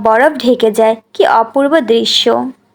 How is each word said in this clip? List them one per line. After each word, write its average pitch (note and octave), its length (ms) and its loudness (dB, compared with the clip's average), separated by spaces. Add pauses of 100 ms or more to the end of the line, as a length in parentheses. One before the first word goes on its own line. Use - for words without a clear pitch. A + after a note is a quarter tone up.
বরফ A#3 340 2
ঢেকে A#3 340 0
যায়। A3 240 0 (180)
কি F#4+ 140 0
অপূর্ব C#4 520 0
দৃশ্য।" A3+ 440 -2 (520)